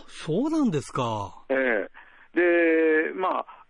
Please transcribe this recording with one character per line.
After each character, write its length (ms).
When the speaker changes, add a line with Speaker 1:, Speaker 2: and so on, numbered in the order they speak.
Speaker 1:
そ 400
う 20
な 120
ん 80
で 120
す 100
か。 560
Speaker 2:
え 60
え。 340
で、 800
ま 320